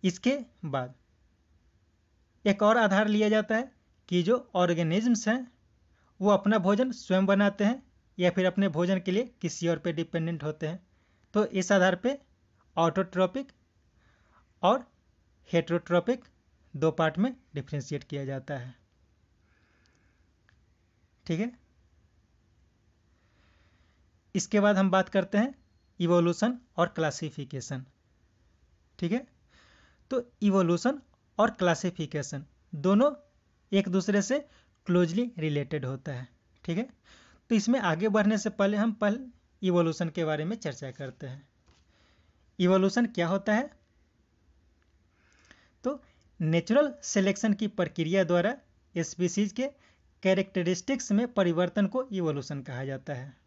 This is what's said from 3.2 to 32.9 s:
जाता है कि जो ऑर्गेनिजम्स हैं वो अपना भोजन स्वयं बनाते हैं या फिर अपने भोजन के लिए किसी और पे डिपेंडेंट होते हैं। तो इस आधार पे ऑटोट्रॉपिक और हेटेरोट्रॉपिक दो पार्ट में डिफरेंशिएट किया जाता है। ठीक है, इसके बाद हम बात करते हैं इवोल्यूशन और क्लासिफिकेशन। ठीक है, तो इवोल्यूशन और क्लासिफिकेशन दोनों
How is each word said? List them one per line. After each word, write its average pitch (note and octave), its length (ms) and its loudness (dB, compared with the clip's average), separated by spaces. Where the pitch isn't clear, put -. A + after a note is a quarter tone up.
जाता G#3+ 280 2
है B3+ 160 -4
कि F3 140 2
जो B3 320 0
ऑर्गेनिजम्स F3+ 760 2
हैं B3 240 -2
वो G3 100 4
अपना G3+ 280 4
भोजन G#3 340 0
स्वयं F#3+ 340 0
बनाते G3+ 380 2
हैं B3 180 0
या F3+ 120 4
फिर F#3 160 0
अपने G3 220 2
भोजन F3+ 320 0
के F#3 100 -6
लिए A#3 300 -2
किसी E3+ 280 -4
और E3 100 0
पे E3+ 140 -4
डिपेंडेंट E3 520 -4
होते D#3 220 -6
हैं। E3+ 200 -8
तो G#3 120 2
इस F#3 260 0
आधार F#3 240 4
पे C4+ 220 -2
ऑटोट्रॉपिक F#3 760 0
और A#3+ 300 2
हेटेरोट्रॉपिक F3 720 0
दो D#3 140 2
पार्ट D#3 280 0
में B3 180 0
डिफरेंशिएट C#3 500 -8
किया C#3 200 -8
जाता C3+ 340 -8
है। B2 160 -14
ठीक E3 140 -2
है, A#3+ 180 -6
इसके - 260 0
बाद G3+ 160 4
हम F#3+ 140 4
बात F#3 180 2
करते G3 300 0
हैं C4 160 0
इवोल्यूशन F3 580 2
और E3+ 100 2
क्लासिफिकेशन। C#3+ 1000 -8
ठीक E3+ 140 -2
है, B3 140 -4
तो B3 220 -4
इवोल्यूशन G3 580 2
और A3+ 120 4
क्लासिफिकेशन E3 960 -4
दोनों G3+ 400 4